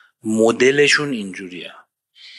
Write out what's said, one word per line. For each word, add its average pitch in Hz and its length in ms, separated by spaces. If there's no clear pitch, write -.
مدلشون 127 880
اینجوریه. 92 640